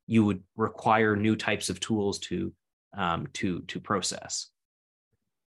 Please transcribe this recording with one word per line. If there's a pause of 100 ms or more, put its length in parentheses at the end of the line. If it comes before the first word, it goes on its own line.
you
would (160)
require
new
types
of
tools
to, (460)
um,
to,
to
process. (1040)